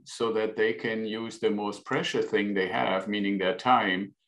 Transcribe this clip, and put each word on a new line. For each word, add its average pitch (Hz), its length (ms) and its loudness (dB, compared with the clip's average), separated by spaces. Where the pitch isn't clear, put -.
so 113 280 -2
that 110 220 0
they 110 180 2
can 110 300 -2
use 110 360 -6
the 110 100 2
most 104 340 -2
precious 139 440 0
thing 104 260 2
they 92 140 2
have, 95 400 0
meaning 101 320 0
their 92 180 2
time, 104 560 2